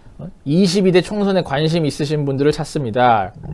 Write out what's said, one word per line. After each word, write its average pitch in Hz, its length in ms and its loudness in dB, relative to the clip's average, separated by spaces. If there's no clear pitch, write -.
"이십이 185 480 2
대 180 100 6
총선에 196 400 -2
관심 156 420 -2
있으신 147 400 -4
분들을 139 280 2
찾습니다." 123 800 0